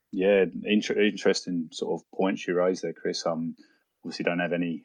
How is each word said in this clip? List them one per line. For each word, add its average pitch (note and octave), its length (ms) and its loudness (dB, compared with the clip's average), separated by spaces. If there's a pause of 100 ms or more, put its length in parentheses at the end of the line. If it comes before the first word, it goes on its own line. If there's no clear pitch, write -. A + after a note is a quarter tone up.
(100)
Yeah, G2 360 4 (180)
inter-, G#2 360 2
interesting F#2 720 0
sort - 300 -6
of - 100 -20
points G2 360 -2
you F2+ 80 0
raised F2+ 280 2
there, E2+ 100 -4
Chris. - 320 -6
Um, E2 300 -4 (500)
obviously F2 200 -6
don't F2 160 0
have E2+ 120 -2
any E2+ 320 -2